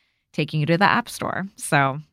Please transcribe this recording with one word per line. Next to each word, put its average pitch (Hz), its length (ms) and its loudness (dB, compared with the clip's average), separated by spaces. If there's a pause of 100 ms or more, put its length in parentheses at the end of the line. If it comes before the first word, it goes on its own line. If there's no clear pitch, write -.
(320)
taking 156 280 -2
you 147 60 0
to 165 120 2
the 202 60 2
App - 260 2
Store. - 360 -6 (100)
So 139 420 0 (140)